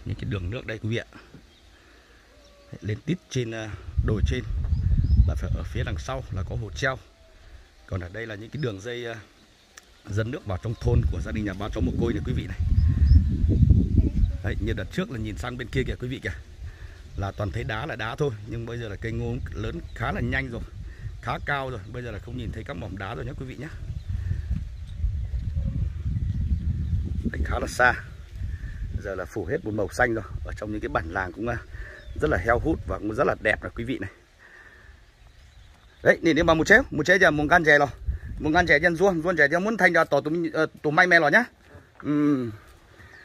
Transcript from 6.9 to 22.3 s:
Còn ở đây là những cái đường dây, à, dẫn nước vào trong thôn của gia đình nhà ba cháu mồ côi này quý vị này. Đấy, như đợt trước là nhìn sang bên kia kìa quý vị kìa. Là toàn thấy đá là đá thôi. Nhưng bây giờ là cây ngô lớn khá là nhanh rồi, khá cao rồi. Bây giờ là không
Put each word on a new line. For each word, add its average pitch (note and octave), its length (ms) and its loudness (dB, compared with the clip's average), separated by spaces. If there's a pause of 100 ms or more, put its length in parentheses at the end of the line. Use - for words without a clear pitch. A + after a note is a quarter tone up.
Còn F#2+ 140 -4
ở F2 140 -8
đây A2 120 -8
là A2 100 -8
những A2 140 -12
cái D3 120 -6
đường G#2 200 -4
dây, A#2+ 240 -8
à, A2+ 100 -8 (920)
dẫn G#2+ 220 -2
nước D3 140 -8
vào F#2+ 180 -4
trong A#2+ 180 -2
thôn A#2+ 200 4 (100)
của - 100 -2
gia G#2+ 100 -6
đình G#2+ 140 -2
nhà F#2+ 80 -4
ba G2+ 160 -6
cháu - 120 -4
mồ F2 100 0 (100)
côi A#2 120 2
này G#2 120 -4
quý - 80 -2
vị - 140 -4
này. - 120 -6 (1800)
Đấy, G#2 120 0 (100)
như A2 80 0
đợt G2 180 -6
trước F#3 200 -2
là A#2+ 60 -6
nhìn G#2+ 200 -4
sang B2 200 -6
bên A#2 100 -8
kia C3 160 0
kìa A2+ 160 -4
quý B2 80 -6
vị B2+ 160 -6
kìa. G2 100 -4 (840)
Là G2 140 -2
toàn G2+ 200 -4
thấy A2+ 120 -4
đá A#2 220 -4
là D3 100 -6
đá A2 200 -6
thôi. C#3+ 160 0 (160)
Nhưng A#2 180 -8
bây A#2 120 -8
giờ A#2 120 -8
là G2 60 -8
cây F#2 160 -6
ngô A#2 240 -4 (180)
lớn A2+ 260 -6 (160)
khá A#2+ 160 -4
là G3 100 -4
nhanh C3 280 -2
rồi, A2+ 120 -8 (600)
khá C3 240 -4
cao C3+ 240 -2
rồi. B2 100 -8 (140)
Bây B2 100 -8
giờ A#2+ 80 -8
là G2+ 80 -8
không B2 180 -10